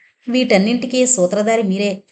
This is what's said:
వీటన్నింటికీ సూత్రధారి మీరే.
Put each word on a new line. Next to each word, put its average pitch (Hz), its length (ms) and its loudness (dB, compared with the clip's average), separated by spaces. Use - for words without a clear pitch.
వీటన్నింటికీ 247 760 0
సూత్రధారి 208 580 0
మీరే. 196 480 -2